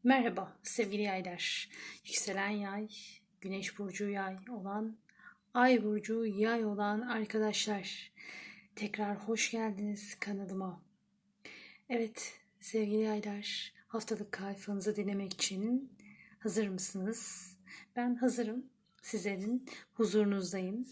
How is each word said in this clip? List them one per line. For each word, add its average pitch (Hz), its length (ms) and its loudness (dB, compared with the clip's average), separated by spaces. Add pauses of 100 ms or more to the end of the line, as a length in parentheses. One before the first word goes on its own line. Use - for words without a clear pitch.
Merhaba 233 580 4
sevgili 208 400 2
yaylar. 185 640 -2 (380)
Yükselen 196 420 2
yay, 202 400 -2 (520)
güneş 190 380 -6
burcu 202 300 -4
yay 190 280 -2 (140)
olan, 214 460 -4 (580)
ay 247 300 8
burcu 214 420 0
yay 220 380 2
olan 208 360 0
arkadaşlar. 214 1120 -2 (640)
Tekrar 208 400 -2
hoş 220 340 0
geldiniz 208 680 -2
kanalıma. 190 640 -4 (1040)
Evet 226 520 -4 (200)
sevgili 214 400 2
yaylar, 208 720 -2 (140)
haftalık 214 460 -2
kayfanızı 196 640 -2
dinlemek 196 360 -2
için 233 600 0 (460)
hazır 208 300 2
mısınız? 190 840 -2 (440)
Ben 247 180 2
hazırım. 240 520 2 (360)
Sizlerin 208 640 0 (260)
huzurunuzdayım. 196 1000 2